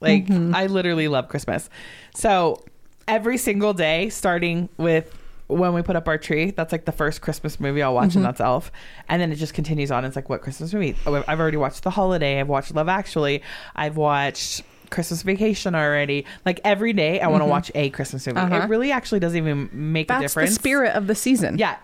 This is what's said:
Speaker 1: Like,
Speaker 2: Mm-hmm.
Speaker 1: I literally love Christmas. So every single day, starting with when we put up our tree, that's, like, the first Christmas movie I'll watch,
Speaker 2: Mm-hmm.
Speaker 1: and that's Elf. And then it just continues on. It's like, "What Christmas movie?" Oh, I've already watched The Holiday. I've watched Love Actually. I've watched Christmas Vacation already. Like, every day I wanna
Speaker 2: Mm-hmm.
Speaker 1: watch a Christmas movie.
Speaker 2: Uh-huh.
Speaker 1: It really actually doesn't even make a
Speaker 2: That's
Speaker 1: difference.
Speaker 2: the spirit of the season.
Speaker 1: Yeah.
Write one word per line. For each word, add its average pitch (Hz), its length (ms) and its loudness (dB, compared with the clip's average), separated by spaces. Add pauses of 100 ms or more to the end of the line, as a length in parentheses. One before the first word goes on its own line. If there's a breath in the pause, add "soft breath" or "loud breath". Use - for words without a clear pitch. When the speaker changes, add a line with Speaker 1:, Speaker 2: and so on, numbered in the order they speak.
Speaker 1:
Like, 160 260 4
Speaker 2:
Mm-hmm. 175 280 4
Speaker 1:
I 190 120 2
literally 175 420 2
love 131 200 2
Christmas. 131 400 -4 (460 loud breath)
So 185 480 2 (460)
every 220 280 2
single 208 380 2
day, 170 340 2
starting 175 680 0
with 160 360 2 (360 soft breath)
when 175 260 2
we 170 80 0
put 180 140 0
up 165 100 -2
our 156 120 0
tree, 160 340 -2
that's, 165 180 -4
like, 165 140 -4
the 160 80 -2
first 156 300 -2
Christmas - 360 -6
movie 143 240 0
I'll 131 120 2
watch, 123 160 4
Speaker 2:
Mm-hmm. 175 80 2
Speaker 1:
and 190 80 4
that's 123 140 -2
Elf. 127 300 0 (380 loud breath)
And 175 120 2
then 165 120 0
it 147 40 -6
just 151 180 -6
continues 151 360 -2
on. 127 140 0
It's 127 100 -6
like, 135 140 -6
"What 127 140 -2
Christmas 156 300 -8
movie?" 185 220 0 (100)
Oh, 143 220 0
I've 160 140 0
already 160 160 2
watched 143 260 -2
The 180 80 0
Holiday. 175 480 2
I've 139 100 0
watched 139 240 -2
Love 156 160 0
Actually. 151 540 0 (320 loud breath)
I've 151 220 -4
watched 143 680 0 (280)
Christmas 170 320 -4
Vacation 196 520 0
already. 147 500 2 (220 loud breath)
Like, 185 160 -2
every 208 300 2
day 175 280 2
I - 60 2
wanna 151 180 4
Speaker 2:
Mm-hmm. 147 60 4
Speaker 1:
watch 143 240 0
a 143 160 0
Christmas 135 380 -6
movie. 123 100 -2
Speaker 2:
Uh-huh. 180 240 2
Speaker 1:
It 208 60 -2
really 240 240 0
actually 226 260 -2
doesn't 170 180 0
even 147 360 -2
make 156 340 -2
a 247 80 2
Speaker 2:
That's 262 100 2
Speaker 1:
difference. 156 260 2
Speaker 2:
the 220 40 2
spirit 262 400 2
of 196 140 -2
the 220 80 2
season. 240 420 2
Speaker 1:
Yeah. 196 260 0